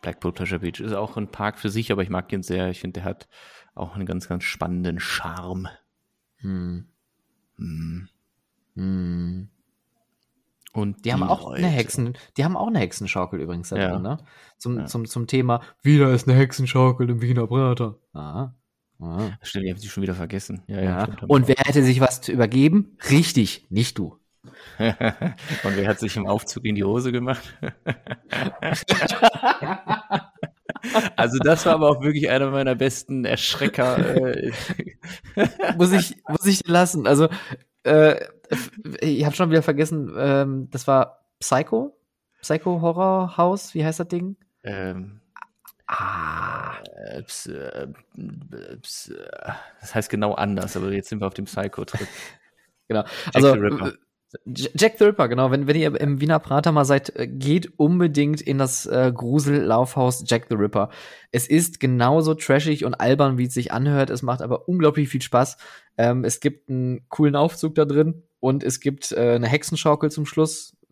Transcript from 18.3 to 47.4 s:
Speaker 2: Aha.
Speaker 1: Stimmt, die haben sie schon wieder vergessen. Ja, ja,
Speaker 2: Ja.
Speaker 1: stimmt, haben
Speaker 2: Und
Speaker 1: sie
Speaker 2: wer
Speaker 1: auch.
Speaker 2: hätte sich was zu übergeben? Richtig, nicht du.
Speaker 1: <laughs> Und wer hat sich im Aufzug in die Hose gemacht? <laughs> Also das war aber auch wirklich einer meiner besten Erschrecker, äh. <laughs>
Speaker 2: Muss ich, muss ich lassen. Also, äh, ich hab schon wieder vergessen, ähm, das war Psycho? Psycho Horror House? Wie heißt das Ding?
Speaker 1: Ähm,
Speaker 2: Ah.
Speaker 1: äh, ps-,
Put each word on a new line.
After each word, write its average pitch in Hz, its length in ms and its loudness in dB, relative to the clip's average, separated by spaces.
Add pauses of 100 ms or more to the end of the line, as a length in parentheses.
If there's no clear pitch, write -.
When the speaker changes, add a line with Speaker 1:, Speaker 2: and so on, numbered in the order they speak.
Speaker 2:
Aha. 92 420 -6
Speaker 1:
Stimmt, 98 240 -8
die 92 60 -2
haben 90 80 -8
sie 107 80 -16
schon 98 160 -6
wieder 92 120 -2
vergessen. 92 520 -8
Ja, 101 80 -8
ja, 95 80 -4
Speaker 2:
Ja. 92 200 0
Speaker 1:
stimmt, 104 180 -8
haben - 80 -10
Speaker 2:
Und 135 160 8
Speaker 1:
sie 131 80 6
Speaker 2:
wer 131 100 2
Speaker 1:
auch. 135 60 0
Speaker 2:
hätte 143 140 4
sich 127 180 6
was 127 180 4
zu - 140 -6
übergeben? 135 640 4 (120)
Richtig, 139 600 4
nicht 110 280 -2
du. 90 220 -8 (240)
Speaker 1:
<laughs> - 360 -20
Und 110 1000 -2
wer 98 100 0
hat 104 120 0
sich 110 180 -4
im 98 100 -4
Aufzug - 380 -4
in 107 100 0
die 101 80 -2
Hose 120 300 0
gemacht? 123 280 -2 (200)
<laughs> - 1900 -2 (1600)
Also 117 240 2
das 156 260 4
war 170 80 6
aber 156 160 6
auch 131 120 2
wirklich 147 280 0
einer 135 220 2
meiner 135 240 0
besten 131 500 -2
Erschrecker, - 720 0 (180)
äh. 127 360 -2 (840)
<laughs> 233 420 0
Speaker 2:
Muss 180 140 4
ich, 185 240 2 (120)
muss 156 180 -2
ich 196 220 2
lassen. 175 400 2
Also, 143 200 6 (560)
äh, 156 400 6 (800)
ich 147 240 2
hab 147 100 0
schon 175 140 2
wieder 160 140 6
vergessen, 151 520 0
ähm, 139 540 0
das - 180 -8
war - 380 2 (140)
Psycho? 220 580 0 (440)
Psycho 160 400 -2
Horror 185 560 0
House? 180 360 0
Wie 156 100 -2
heißt 160 160 -2
das 175 100 -4
Ding? 180 260 -6 (280)
Speaker 1:
Ähm, 95 580 -10 (640)
Speaker 2:
Ah. - 880 -8 (340)
Speaker 1:
äh, 65 120 -12
ps-, - 240 -14